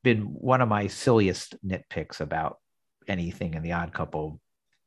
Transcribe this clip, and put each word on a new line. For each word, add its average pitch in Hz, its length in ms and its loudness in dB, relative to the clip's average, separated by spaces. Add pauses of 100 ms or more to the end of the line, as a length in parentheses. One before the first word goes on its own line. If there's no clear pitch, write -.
been 117 200 4
one 127 380 0
of 123 80 4
my 104 180 2
silliest 101 680 2 (100)
nitpicks - 540 -6
about 78 380 -4 (500)
anything 87 460 -4
in 80 80 -6
The 82 100 -4
Odd 85 200 -4
Couple 78 480 -6 (460)